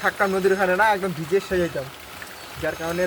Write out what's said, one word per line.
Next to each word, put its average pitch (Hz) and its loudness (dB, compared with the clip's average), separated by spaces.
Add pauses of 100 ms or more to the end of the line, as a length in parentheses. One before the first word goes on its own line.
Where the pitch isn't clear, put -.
থাকতাম 202 2
নদীর 190 4
ওখানে 190 4
না, 220 6 (100)
একদম 190 -2
ভিজে 165 0
শেষ 185 0
হইতাম, 143 -4 (760)
যার 156 -2
কারণে 170 0